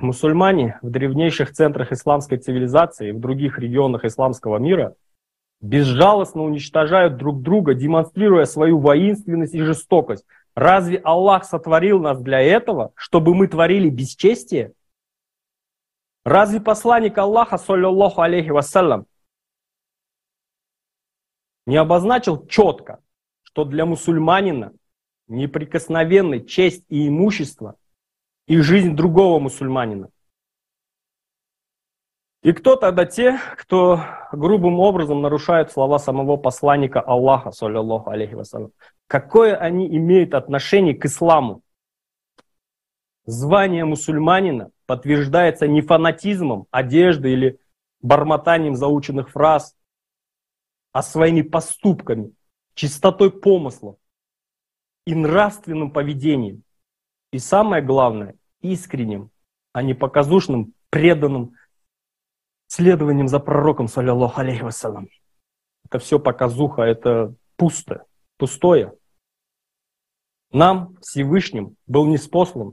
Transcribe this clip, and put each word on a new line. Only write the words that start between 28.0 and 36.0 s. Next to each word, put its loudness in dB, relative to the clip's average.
и 4
жизнь 4
другого 4
мусульманина? -6
И 4
кто 2
тогда 0
те, 0
кто 2
грубым 0
образом 0
нарушает -2
слова 0
самого -4